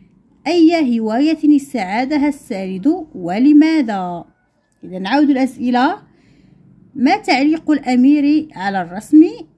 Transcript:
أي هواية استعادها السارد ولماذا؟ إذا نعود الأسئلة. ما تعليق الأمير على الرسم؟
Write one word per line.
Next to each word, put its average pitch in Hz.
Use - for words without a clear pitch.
أي 320
هواية 294
استعادها 269
السارد 240
ولماذا؟ 220
إذا 180
نعود 262
الأسئلة. 254
ما 285
تعليق 311
الأمير 285
على 190
الرسم؟ 202